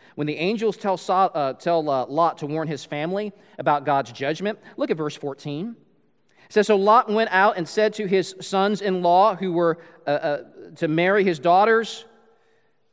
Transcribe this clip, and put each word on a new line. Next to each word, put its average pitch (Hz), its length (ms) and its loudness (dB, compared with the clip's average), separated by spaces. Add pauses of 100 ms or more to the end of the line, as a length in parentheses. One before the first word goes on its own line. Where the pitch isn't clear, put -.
(140)
When 147 120 -6
the 151 100 -6
angels 202 400 -2
tell 190 200 -2
So-, 185 180 -4
uh, 160 400 0
tell, 165 360 0
uh, 127 160 0
Lot 156 320 0
to 151 80 -8
warn 156 220 -4
his 147 160 -8
family 185 480 -6 (260)
about 147 260 0
God's 135 280 0
judgment, 160 460 -6 (180)
look 247 140 -4
at 170 60 -2
verse 151 200 -6
fourteen. 147 580 -10 (720)
It - 60 -20
says, 208 160 4
"So 214 80 6
Lot 214 340 6
went 220 220 0
out 196 240 4
and 165 120 -6
said 214 260 0
to 214 120 -6
his 185 340 0
sons-in-law 190 960 2
who 185 160 -4
were, 165 260 0 (280)
uh, 143 40 0
uh, 147 320 -2 (340)
to 165 120 -4
marry 185 360 2
his 170 140 0
daughters." 202 640 2 (880)